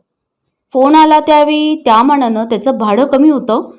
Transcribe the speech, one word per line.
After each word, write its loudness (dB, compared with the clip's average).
फोन 2
आला 4
त्यावेळी 0
त्या 0
मानानं -2
त्याचं -4
भाडं 0
कमी 2
होतं -2